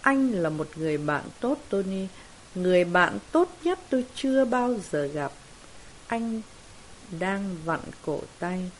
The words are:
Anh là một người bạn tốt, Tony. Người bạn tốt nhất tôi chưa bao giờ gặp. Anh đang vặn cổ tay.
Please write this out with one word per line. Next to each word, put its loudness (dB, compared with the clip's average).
Anh 2
là 2
một -4
người -2
bạn -2
tốt, 0
Tony. -2
Người 6
bạn 4
tốt 6
nhất 0
tôi 2
chưa 4
bao 2
giờ 0
gặp. -4
Anh -2
đang -2
vặn -2
cổ -2
tay. -4